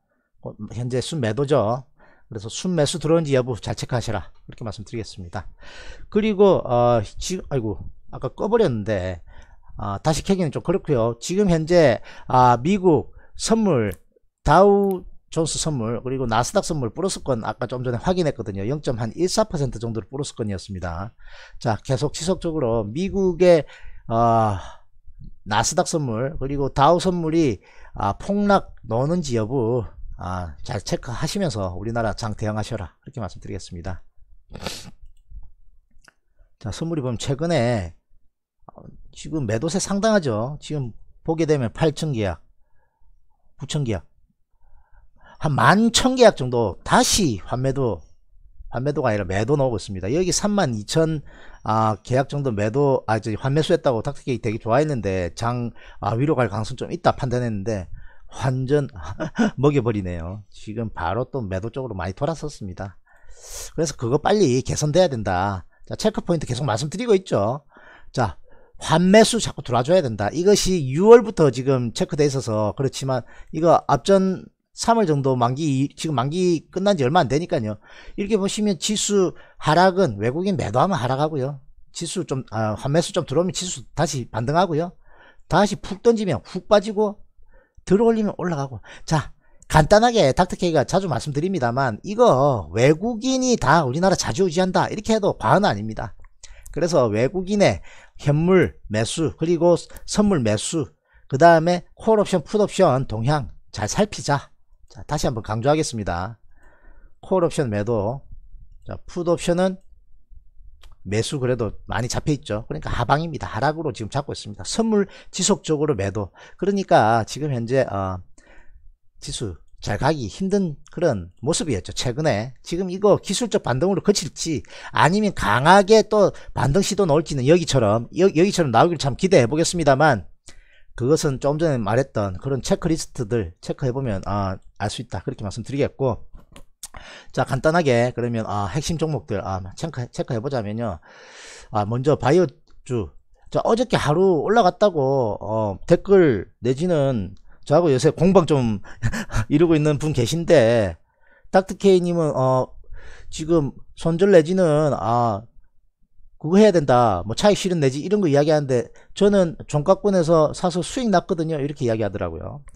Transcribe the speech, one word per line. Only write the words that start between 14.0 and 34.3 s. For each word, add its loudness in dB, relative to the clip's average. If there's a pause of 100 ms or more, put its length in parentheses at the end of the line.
다우 4 (300)
존스 -2
선물 -4
그리고 -4
나스닥 0
선물 -4
플러스권 -4
아까 -6
좀 -8
전에 -4
확인했거든요. -4
영점일사 -2
퍼센트 -6
정도로 -6
플러스권이었습니다. -8 (460)
자, -2
계속 -2
지속적으로 -2
미국의, 2 (440)
어, 2 (840)
나스닥 0
선물 -4
그리고 -4
다우 4
선물이, 0 (320)
아, -2
폭락 0
나오는지 -2
여부, 0 (340)
아, -8
잘 -8
체크하시면서 -4
우리나라 -4
장 -6
대응하셔라. -6
이렇게 -14
말씀드리겠습니다. -12 (2500)